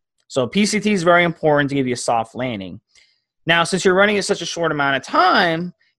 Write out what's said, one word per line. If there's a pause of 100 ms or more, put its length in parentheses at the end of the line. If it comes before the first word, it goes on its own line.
(280)
So
P
C
T
is
very
important
to
give
you
a
soft
landing. (640)
Now,
since
you're
running
it
such
a
short
amount
of
time (260)